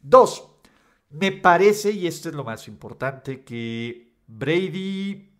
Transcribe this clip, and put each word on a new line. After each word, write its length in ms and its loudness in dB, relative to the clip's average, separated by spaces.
Dos, 460 4
me 200 -2
parece, 580 4
y 160 -4
esto 240 -6
es 60 -10
lo 80 -8
más 240 -12
importante, 760 -10
que 720 -10
Brady 1120 -6